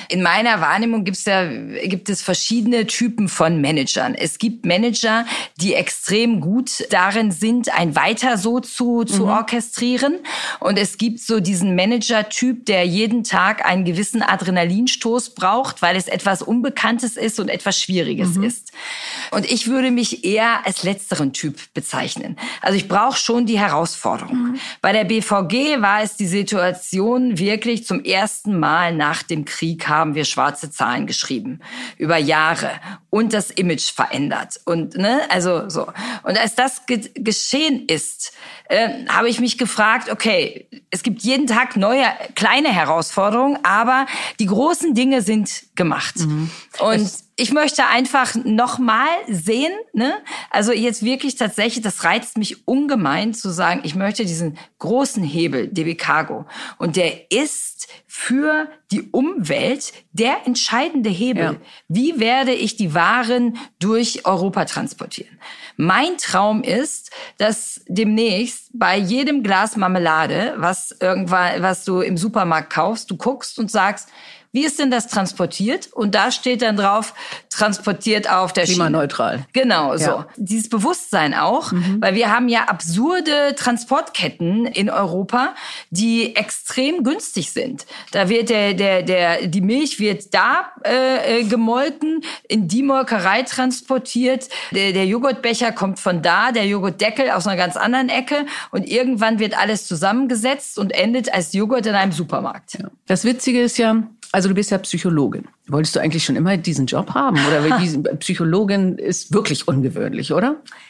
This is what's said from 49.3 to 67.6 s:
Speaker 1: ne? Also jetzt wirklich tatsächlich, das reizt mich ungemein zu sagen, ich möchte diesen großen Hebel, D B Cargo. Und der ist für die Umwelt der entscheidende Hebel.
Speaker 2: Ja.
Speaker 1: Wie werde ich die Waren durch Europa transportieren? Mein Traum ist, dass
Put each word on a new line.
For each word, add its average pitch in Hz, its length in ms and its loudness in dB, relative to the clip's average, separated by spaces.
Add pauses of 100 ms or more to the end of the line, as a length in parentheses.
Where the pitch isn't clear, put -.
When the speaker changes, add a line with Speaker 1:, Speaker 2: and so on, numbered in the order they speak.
Speaker 1:
ne? 262 220 0 (340)
Also 214 220 2
jetzt 226 320 0
wirklich 262 320 -2
tatsächlich, 226 480 -2
das 208 200 -4
reizt 196 360 0
mich - 280 -6
ungemein 226 680 0
zu 190 160 -6
sagen, 175 320 0
ich 151 100 -6
möchte 202 320 -2
diesen 165 320 -4 (220)
großen 233 440 0
Hebel, 143 440 0
D 160 160 -4
B 165 100 -2
Cargo. 151 540 -2 (320)
Und 165 160 -2
der - 360 -2
ist - 580 -4 (180)
für 302 640 -2 (220)
die 196 200 -2
Umwelt 247 800 -2 (200)
der 240 340 0
entscheidende 247 640 0
Hebel. 190 320 0
Speaker 2:
Ja. 156 120 -2 (320)
Speaker 1:
Wie 254 320 0
werde 247 340 2
ich - 220 -2
die 165 200 -2
Waren 233 640 2 (180)
durch 220 480 0
Europa 185 400 0
transportieren? - 720 -10 (380)
Mein 240 420 2
Traum 214 460 0
ist, - 480 -4 (260)
dass - 500 -2